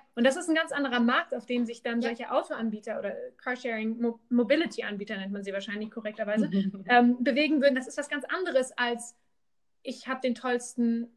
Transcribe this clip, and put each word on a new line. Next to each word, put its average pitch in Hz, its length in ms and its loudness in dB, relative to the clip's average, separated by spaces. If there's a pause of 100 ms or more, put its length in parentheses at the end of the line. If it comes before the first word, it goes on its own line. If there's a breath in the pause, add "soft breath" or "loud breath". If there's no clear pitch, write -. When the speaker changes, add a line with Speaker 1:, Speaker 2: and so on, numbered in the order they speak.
(140)
Speaker 1:
Und 240 120 0
das 269 100 6
ist 349 140 -4
ein 320 60 6
ganz 320 160 0
anderer 262 280 0
Markt, 262 340 2
auf 240 140 -8
dem 240 180 0
sich 233 160 -10
dann 233 200 -2
Speaker 2:
Ja. 247 80 0
Speaker 1:
solche 240 220 -6
Autoanbieter 226 680 -2
oder 202 160 -6 (260)
Carsharing, 226 580 -4
Mo-, 233 200 -2 (100)
Mobility-Anbieter 220 880 0
nennt 190 140 -6
man 202 120 -6
sie 196 100 -6
wahrscheinlich 208 360 -6
korrekterweise, 214 600 -2
Speaker 2:
<laughs> 196 380 -2
Speaker 1:
ähm, 247 340 6
bewegen 285 380 4
würden. 277 140 6
Das 254 120 -4
ist - 100 -10
was 285 120 -6
ganz 285 160 -6
anderes 254 520 0
als 233 380 -4 (720)
ich - 220 -10
hab 254 140 -6
den 254 120 0
tollsten 240 840 -2